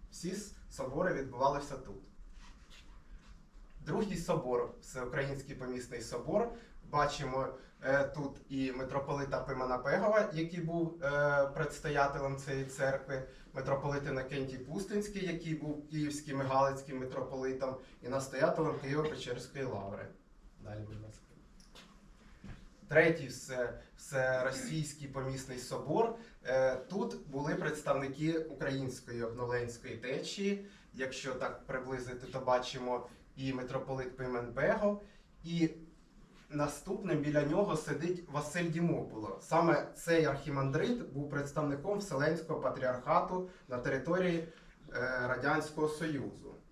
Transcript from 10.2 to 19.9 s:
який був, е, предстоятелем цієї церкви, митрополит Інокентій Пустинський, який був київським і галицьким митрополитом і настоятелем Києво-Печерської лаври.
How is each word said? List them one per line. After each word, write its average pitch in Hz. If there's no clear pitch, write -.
який 170
був, 165
е, 143
предстоятелем 139
цієї 135
церкви, 135
митрополит 139
Інокентій 131
Пустинський, 196
який 160
був 147
київським 143
і 135
галицьким 135
митрополитом 131
і 123
настоятелем 135
Києво-Печерської 139
лаври. 98